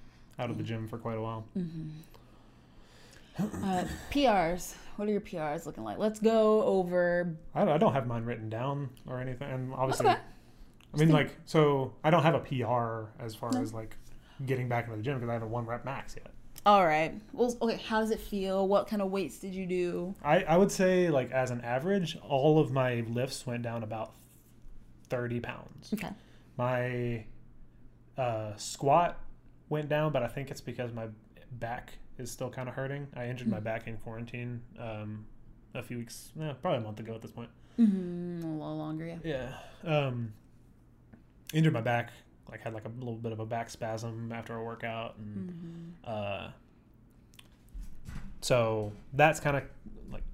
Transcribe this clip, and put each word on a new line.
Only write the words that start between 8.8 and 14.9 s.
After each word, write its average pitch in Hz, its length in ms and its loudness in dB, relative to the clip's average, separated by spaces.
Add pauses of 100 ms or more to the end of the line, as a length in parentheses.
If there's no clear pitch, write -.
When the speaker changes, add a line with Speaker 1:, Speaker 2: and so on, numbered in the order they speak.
Speaker 1:
or 127 120 -6
anything. 131 320 -6
And 131 220 -4
obviously, 131 340 2
Speaker 2:
Okay. 381 80 8 (800)
Speaker 1:
I 147 40 -6
mean, 156 120 8
Speaker 2:
Just 151 40 10
Speaker 1:
like, 143 220 6 (100)
so 143 480 4 (120)
I 156 60 6
don't 165 120 8
have 160 120 6
a 127 40 2
P 127 240 -2
R 113 460 0 (100)
as 113 160 -8
far 120 160 -6
Speaker 2:
No. - 100 2
Speaker 1:
as, 110 120 -4
like, 113 240 -8 (480)
getting 127 240 0
back 120 160 0
into 113 100 -8